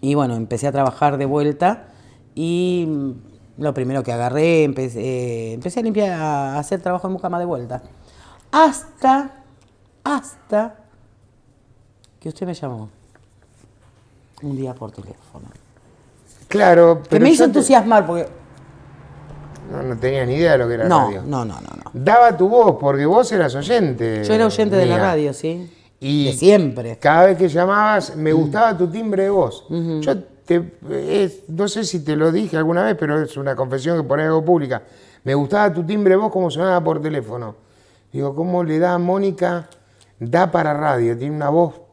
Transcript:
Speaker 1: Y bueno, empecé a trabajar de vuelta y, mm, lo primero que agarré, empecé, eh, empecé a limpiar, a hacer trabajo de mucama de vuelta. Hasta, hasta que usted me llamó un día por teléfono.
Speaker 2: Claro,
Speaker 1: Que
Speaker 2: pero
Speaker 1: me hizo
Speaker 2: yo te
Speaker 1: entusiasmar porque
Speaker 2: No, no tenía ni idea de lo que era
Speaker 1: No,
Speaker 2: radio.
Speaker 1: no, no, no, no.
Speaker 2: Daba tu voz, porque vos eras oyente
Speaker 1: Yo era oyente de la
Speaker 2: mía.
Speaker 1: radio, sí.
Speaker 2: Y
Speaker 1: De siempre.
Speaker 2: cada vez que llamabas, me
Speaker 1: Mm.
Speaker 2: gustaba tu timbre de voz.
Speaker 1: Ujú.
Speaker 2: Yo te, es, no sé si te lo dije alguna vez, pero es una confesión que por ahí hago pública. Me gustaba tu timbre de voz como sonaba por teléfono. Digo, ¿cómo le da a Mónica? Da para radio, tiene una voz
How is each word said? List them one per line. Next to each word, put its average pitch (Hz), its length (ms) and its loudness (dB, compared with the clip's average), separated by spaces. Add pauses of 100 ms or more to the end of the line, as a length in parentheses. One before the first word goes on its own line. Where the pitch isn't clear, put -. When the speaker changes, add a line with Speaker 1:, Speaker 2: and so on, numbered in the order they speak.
Speaker 1:
Y 139 120 -2
bueno, 135 220 0
empecé 113 320 -6
a 143 40 -4
trabajar 139 460 0
de 139 80 -4
vuelta 147 640 -2 (480)
y, 175 520 -2
mm, 143 240 -4 (480)
lo 143 160 -4
primero 131 280 -4
que 123 80 -6
agarré, 147 520 2
empecé, 131 360 -4
eh, 117 540 -6
empecé 151 260 -8
a 233 40 -4
limpiar, 208 280 -2
a 147 480 -4
hacer 175 220 -6
trabajo 180 260 -4
de 190 60 -6
mucama 180 260 -6
de 175 60 -4
vuelta. 123 380 -8 (680)
Hasta, 277 920 0 (600)
hasta 226 720 -4 (1400)
que 165 100 -12
usted 160 180 -10
me 180 60 -8
llamó 120 360 -12 (1500)
un 143 160 -8
día 131 160 -8
por 113 180 -14
teléfono. - 540 -20 (1000)
Speaker 2:
Claro, 170 560 6
Speaker 1:
Que - 80 -20
Speaker 2:
pero 220 120 6
Speaker 1:
me 269 60 8
hizo 330 160 6
Speaker 2:
yo 277 60 4
te 214 80 2
Speaker 1:
entusiasmar 226 460 4
porque 170 220 -4 (1400)
Speaker 2:
No, 139 100 -8
no 127 160 -6
tenía 127 280 -2
ni 127 100 -2
idea 160 180 4
de 139 60 4
lo 120 80 0
que 120 80 -2
era 117 120 0
Speaker 1:
No, 156 180 4
Speaker 2:
radio. 101 200 -6
Speaker 1:
no, 135 200 -4
no, 98 100 -8
no, 50 140 -16 (140)
no. - 100 -18
Speaker 2:
Daba 214 420 4
tu 180 140 2
voz, 220 300 6
porque 139 260 0
vos 214 260 4
eras 160 240 0
oyente 147 680 -2
Speaker 1:
Yo 208 100 0
era 220 120 2
oyente 208 300 0
de 185 100 4
la 175 100 2
Speaker 2:
mía. 180 80 0
Speaker 1:
radio, 151 300 0
sí. 165 380 -8 (280)
Speaker 2:
Y 143 260 0
Speaker 1:
De 131 80 -2
siempre. 127 640 2
Speaker 2:
cada 165 300 6
vez 185 100 4
que 180 100 2
llamabas, 196 680 0
me 156 160 0
Speaker 1:
Mm. 160 40 4
Speaker 2:
gustaba 190 400 2
tu 180 100 0
timbre 202 360 -2
de 196 60 0
voz. 175 400 -2
Speaker 1:
Ujú. 165 320 -4
Speaker 2:
Yo 208 160 0 (280)
te, 175 280 -2 (180)
es, 151 560 -4
no 165 220 -4
sé 214 160 -6
si 175 180 -6
te 151 140 -2
lo 156 140 2
dije 170 260 -2
alguna 170 260 0
vez, 214 160 0
pero 151 240 -2
es 147 140 -10
una 139 180 -4
confesión 135 460 -4
que - 60 -4
por 139 120 0
ahí 156 60 0
hago 160 180 2
pública. 147 400 0 (400)
Me 131 100 -2
gustaba 180 400 0
tu 170 100 -4
timbre 196 280 0
de 185 60 6
voz 214 140 0
como 185 200 -2
sonaba 180 320 0
por 160 180 -2
teléfono. 120 540 -8 (560)
Digo, 135 240 -6
¿cómo 180 300 -2
le 156 140 -2
da 180 160 2
a - 20 0
Mónica? 180 720 -2 (500)
Da 160 320 2
para 156 220 0
radio, 127 440 0
tiene 139 180 -6
una 147 140 -2
voz 160 260 2 (180)